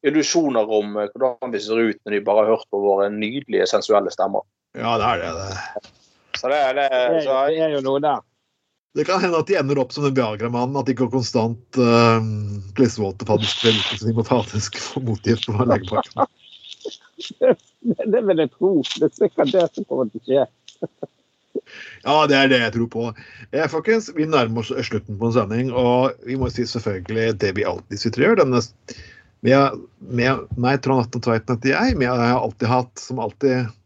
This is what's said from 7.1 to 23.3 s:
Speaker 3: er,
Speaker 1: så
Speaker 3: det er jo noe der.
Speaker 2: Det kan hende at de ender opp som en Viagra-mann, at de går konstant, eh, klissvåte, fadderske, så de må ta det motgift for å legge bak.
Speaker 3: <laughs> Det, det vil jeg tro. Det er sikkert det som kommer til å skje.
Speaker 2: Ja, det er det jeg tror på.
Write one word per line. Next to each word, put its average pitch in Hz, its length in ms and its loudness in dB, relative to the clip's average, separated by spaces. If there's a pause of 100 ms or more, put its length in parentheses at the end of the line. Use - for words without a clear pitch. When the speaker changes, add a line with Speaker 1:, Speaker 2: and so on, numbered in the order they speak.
Speaker 3:
er, 147 80 -4
Speaker 1:
så 131 140 0 (100)
Speaker 3:
det 160 160 0
er 147 80 -2
jo 139 80 -4
noe 135 160 0
der. 143 240 -2 (680)
Speaker 2:
Det 151 140 -2
kan 185 100 0
hende 175 240 2
at 156 80 -6
de 196 80 4
ender 139 240 0
opp 123 80 -4
som 147 160 -6
en 135 80 0
Viagra-mann, 120 640 -2
at 127 80 -2
de 131 80 0
går 127 160 0
konstant, 117 720 -2
eh, 117 440 6 (520)
klissvåte, 110 480 0
fadderske, 107 460 2 (180)
så 107 160 -6
de 117 80 0
må 113 80 0
ta 127 240 2
det 104 160 -4 (400)
motgift 113 480 -2
for 107 100 -2
å 127 60 4
legge 98 240 0
bak. - 240 -2
Speaker 3:
<laughs> - 160 0 (1500)
Det, 240 260 -2
det 226 160 2
vil 175 160 2
jeg 151 100 -2
tro. 185 180 0 (280)
Det 151 80 2
er - 80 0
sikkert - 380 0
det 185 100 4 (120)
som 202 140 -8
kommer 131 220 -2
til 113 100 -12
å - 40 -20
skje. 131 200 2 (1600)
Speaker 2:
Ja, 135 100 0 (140)
det 143 80 6
er 135 140 6
det 127 100 6
jeg 113 140 0
tror 117 180 -2
på. 117 120 -4 (480)